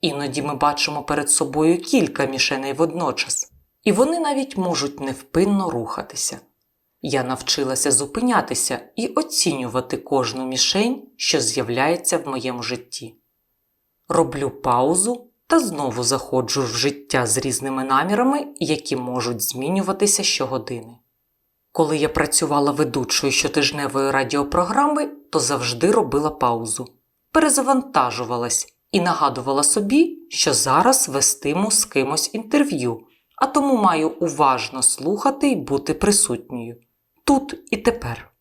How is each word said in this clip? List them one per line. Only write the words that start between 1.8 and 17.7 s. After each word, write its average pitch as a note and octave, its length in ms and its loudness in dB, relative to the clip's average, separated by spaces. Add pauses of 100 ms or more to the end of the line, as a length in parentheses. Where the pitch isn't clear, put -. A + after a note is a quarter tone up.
кілька D#3 460 0
мішеней C3+ 460 -2
водночас, D#3+ 800 -2 (300)
і G#3 100 2
вони D#4+ 280 2
навіть C#4 360 -2
можуть D#3+ 440 -2
невпинно F3+ 720 0
рухатися. - 720 -6 (640)
Я C3 220 0
навчилася C3 680 -2
зупинятися C#3+ 880 0 (160)
і A3+ 100 -4
оцінювати C3 920 -2
кожну C3 500 -2
мішень, G3+ 560 0 (140)
що - 240 0
з'являється C3+ 800 0
в E3 100 -6
моєму B2 340 -6
житті. A#2+ 520 -10 (960)
Роблю C#3 420 0
паузу E3+ 800 0 (160)
та E4 140 4
знову C#3+ 420 -4
заходжу B2+ 600 0
в B2 40 0
життя B2 600 -2
з A2 120 0
різними C3+ 460 -4